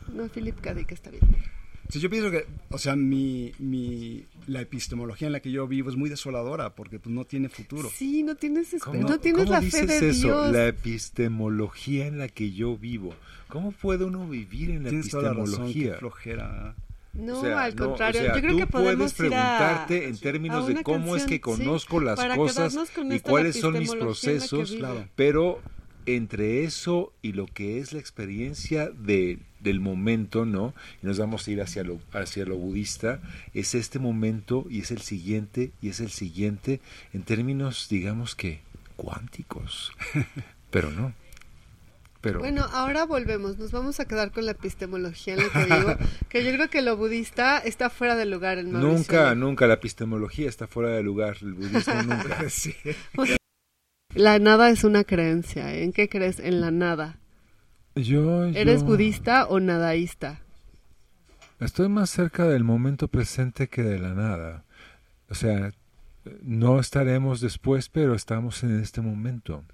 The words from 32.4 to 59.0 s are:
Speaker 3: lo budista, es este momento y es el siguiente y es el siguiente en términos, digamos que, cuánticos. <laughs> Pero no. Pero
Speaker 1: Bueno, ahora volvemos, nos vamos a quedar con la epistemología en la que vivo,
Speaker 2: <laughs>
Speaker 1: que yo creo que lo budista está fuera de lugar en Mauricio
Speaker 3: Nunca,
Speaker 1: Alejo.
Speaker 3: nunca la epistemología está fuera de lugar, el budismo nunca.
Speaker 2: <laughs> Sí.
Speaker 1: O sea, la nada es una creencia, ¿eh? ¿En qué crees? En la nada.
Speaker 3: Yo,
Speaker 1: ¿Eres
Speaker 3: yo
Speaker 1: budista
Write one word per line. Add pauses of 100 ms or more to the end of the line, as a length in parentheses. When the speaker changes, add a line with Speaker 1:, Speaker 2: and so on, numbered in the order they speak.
Speaker 3:
lo
budista, (320)
es
este
momento
y
es
el
siguiente (120)
y
es
el
siguiente (320)
en
términos,
digamos
que, (340)
cuánticos. (220)
<laughs>
Pero
no. (1080)
Pero
Speaker 1:
Bueno,
ahora
volvemos,
nos
vamos
a
quedar
con
la
epistemología
en
la
que (100)
vivo, (160)
Speaker 2:
<laughs>
Speaker 1:
que
yo
creo
que
lo
budista
está
fuera
de
lugar
en
Mauricio
Speaker 3:
Nunca,
Speaker 1:
Alejo. (120)
Speaker 3:
nunca
la
epistemología
está
fuera
de
lugar,
el
budismo
nunca.
Speaker 2:
<laughs>
Sí. (420)
Speaker 1:
O
sea, (800)
la
nada
es
una
creencia,
¿eh?
¿En
qué
crees?
En
la
nada. (800)
Speaker 3:
Yo,
Speaker 1:
¿Eres
Speaker 3:
yo
Speaker 1:
budista